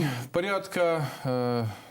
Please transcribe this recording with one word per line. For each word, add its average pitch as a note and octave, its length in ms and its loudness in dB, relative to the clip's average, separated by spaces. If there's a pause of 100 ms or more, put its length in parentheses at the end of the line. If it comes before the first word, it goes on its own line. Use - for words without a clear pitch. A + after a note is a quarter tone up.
(320)
порядка, F3 760 2 (180)
э, B2 400 0 (260)